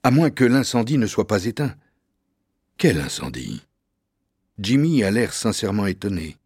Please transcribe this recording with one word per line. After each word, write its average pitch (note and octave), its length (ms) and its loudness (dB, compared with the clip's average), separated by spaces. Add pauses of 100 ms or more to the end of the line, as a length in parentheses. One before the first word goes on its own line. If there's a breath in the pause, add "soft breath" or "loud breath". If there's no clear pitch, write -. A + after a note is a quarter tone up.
« - 0 -
À B2+ 80 4
moins D3 200 4
que - 140 2
l'incendie B2 520 2
ne A2+ 100 2
soit G2 200 -2
pas G2 180 0
éteint. » « B2 300 -4 (1040)
Quel A2+ 200 4
incendie ? » - 640 -10 (1000)
Jimmy C3 460 2
a F#2+ 60 2
l'air A2+ 240 0
sincèrement G#2 500 -2
étonné. F#2 600 -4